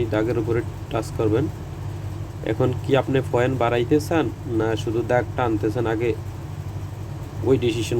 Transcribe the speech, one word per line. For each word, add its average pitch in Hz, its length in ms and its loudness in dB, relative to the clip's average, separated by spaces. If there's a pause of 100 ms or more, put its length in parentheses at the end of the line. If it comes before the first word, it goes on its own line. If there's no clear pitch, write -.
এই 117 120 2
দাগের 113 280 2
উপরে 113 180 2 (320)
টাচ 113 160 -2 (100)
করবেন। 113 280 4 (1080)
এখন 127 180 2 (140)
কি - 80 0 (100)
আপনি 135 160 0 (140)
পয়েন্ট 127 320 4
বাড়াইতে 120 340 4 (100)
চান 160 180 2 (340)
না 110 80 2 (160)
শুধু 117 160 0 (120)
দাগ 123 120 4 (140)
টানতে 110 360 2
চান, 117 200 0
আগে 113 160 0 (1400)
ওই 131 80 6 (100)
ডিসিশন 117 340 0